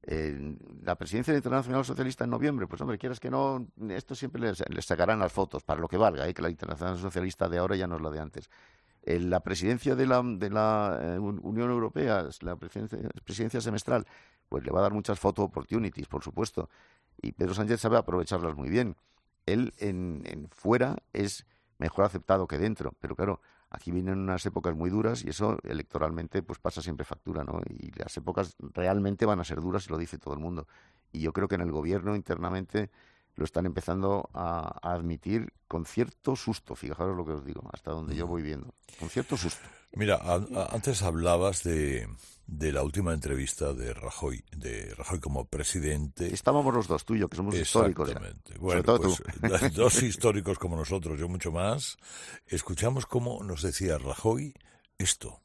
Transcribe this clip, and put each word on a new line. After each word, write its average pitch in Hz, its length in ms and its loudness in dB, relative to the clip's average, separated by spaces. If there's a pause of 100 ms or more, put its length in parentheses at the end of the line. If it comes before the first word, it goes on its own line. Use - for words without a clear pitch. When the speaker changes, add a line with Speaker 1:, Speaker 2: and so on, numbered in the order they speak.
Speaker 1:
Eh, 73 520 -2 (280)
la 90 120 2
presidencia 110 380 0
de - 20 6
la 143 40 6
Internacional 127 460 2
Socialista 131 400 -2
en 120 60 -2
noviembre, 123 360 0
pues - 140 -8
hombre, 104 160 -2
quieras 123 220 -6
que 127 100 -6
no, 131 380 0 (220)
esto 98 260 -6
siempre 127 260 -6
les, 110 280 0
les 80 160 -4
sacarán 92 340 4
las 92 120 2
fotos, 90 320 0
para 76 180 0
lo 82 60 -2
que 90 100 0
valga, 85 300 6
eh, 90 60 -2
que - 80 -6
la 82 80 0
Internacional 85 480 -4
Socialista 90 520 -2
de 85 80 0
ahora 95 180 2
ya 92 120 -2
no 85 80 -4
es 78 60 -4
la 78 80 -4
de 76 100 -4
antes. 73 300 -10 (540)
Eh, 87 160 2
la 87 220 2
presidencia 107 540 2
de 131 100 4
la, 127 180 6
de 104 260 -2
la, 107 520 4
eh, 87 180 -2
Un-, 101 240 -2
Unión 117 260 0
Europea, 117 580 2 (140)
la 87 140 -4
presidencia, 104 420 -8 (280)
presidencia 113 360 -2
semestral, 113 440 0 (420)
pues 67 160 -2
le 64 80 -4
va 80 80 4
a 98 40 8
dar 101 100 4
muchas 104 260 0
photo 101 240 4
opportunities, 90 640 -2
por - 160 -6
supuesto. 87 460 -4 (520)
Y - 120 -4
Pedro 92 200 0
Sánchez 107 280 0
sabe 117 160 4
aprovecharlas 87 580 0
muy 69 140 -4
bien. 110 260 2 (500)
Él 110 320 2
en, 90 480 -4
en 73 240 -10
fuera 120 480 2 (160)
es 101 320 -2 (320)
mejor 85 280 4
aceptado 95 420 2
que 76 100 -2
dentro, 95 420 0
pero 64 160 -6
claro, 95 260 0 (280)
aquí - 220 -10
vienen 92 280 0
unas 95 260 -2
épocas 87 300 0
muy 85 140 0
duras 110 340 2
y - 60 -4
eso 107 340 0
electoralmente 80 800 -2
pues - 160 -8
pasa 85 220 -4
siempre 78 240 -4
factura, - 380 -6
¿no? - 260 -4
Y - 280 -12
las - 200 -8
épocas 87 420 -4
realmente 98 680 2
van 104 140 4
a 87 60 -2
ser 78 160 -4
duras 92 260 -2
y - 40 -16
lo 80 60 -2
dice 80 200 -4
todo 71 160 -6
el 73 80 -6
mundo. 82 260 -6 (440)
Y 80 100 -6
yo 78 100 2
creo 95 160 2
que 95 80 2
en 87 60 2
el 85 100 0
gobierno 87 440 0
internamente 92 760 -2 (460)
lo 78 100 -2
están 85 200 0
empezando 95 680 0
a, 85 480 -4
a 87 120 -2
admitir 85 600 -2 (140)
con 82 180 -2
cierto - 500 -2
susto, - 400 -6
fijaros 85 400 -2
lo 87 100 -4
que 78 60 -6
os 73 140 -6
digo, - 260 -10
hasta - 200 -10
donde 78 240 -4
yo 85 120 -4
voy 87 140 -2
viendo, 76 320 -6 (260)
con 82 100 -6
cierto 127 280 -2
susto. 87 240 -4 (320)
Speaker 2:
Mira, 101 220 2
a, 87 200 0
a, 95 300 -2 (100)
antes 110 280 0
hablabas 87 600 4
de, 71 440 0 (400)
de 76 260 -2
la 69 100 2
última 82 300 0
entrevista 69 600 -2
de 62 200 -4
Rajoy, - 500 -4 (140)
de 55 360 -8
Rajoy - 280 -4
como 65 240 -2
presidente. 76 880 0
Speaker 1:
Estábamos 135 400 4
los 113 140 2
dos, 80 180 0
tú 113 100 2
y 107 40 4
yo, 95 100 2
que - 80 -8
somos 98 180 0
históricos 85 540 4
ya. - 80 -4
Speaker 2:
Exactamente. - 380 -10
Speaker 1:
Sobre - 40 -12
Speaker 2:
Bueno, 90 240 4
Speaker 1:
todo 120 160 8
Speaker 2:
pues, 92 180 4
Speaker 1:
tú. - 300 -2
Speaker 2:
<laughs> - 0 -
do-, 92 360 4
dos 120 200 6
históricos 101 560 2
como 85 160 -2
nosotros, 80 420 -2
yo 85 120 -2
mucho 90 220 -2
más. 101 460 -2 (500)
Escuchamos 110 580 0
cómo 120 380 -2
nos 87 180 -4
decía 87 360 0
Rajoy 113 560 0 (440)
esto. - 480 -2